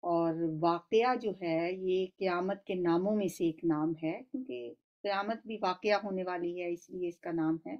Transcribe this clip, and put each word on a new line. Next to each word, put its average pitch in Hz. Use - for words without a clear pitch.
और 165
वाक़िया 220
जो 226
है, 170
ये 185
क़यामत 185
के 190
नामों 180
में 202
से 170
एक 160
नाम 160
है, 165
क्योंकि 123
क़यामत 202
भी 220
वाक़िया 202
होने 196
वाली 175
है, 175
इसलिए 180
इसका 170
नाम 160
है 190